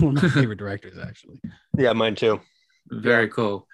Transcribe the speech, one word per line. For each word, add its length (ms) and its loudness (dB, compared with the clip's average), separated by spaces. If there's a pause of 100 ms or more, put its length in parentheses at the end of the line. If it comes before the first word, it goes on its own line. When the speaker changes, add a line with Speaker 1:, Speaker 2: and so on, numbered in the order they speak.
Speaker 1:
one 160 2
of 60 2
my 60 4
Speaker 2:
<laughs> 120 0
Speaker 1:
favorite 180 -2
directors, 400 -12
actually. 420 -18 (380)
Speaker 3:
Yeah, 140 4
mine 240 0
too. 240 2 (500)
Speaker 2:
Very 340 0
Speaker 3:
Yeah. 80 -4
Speaker 2:
cool. 420 -4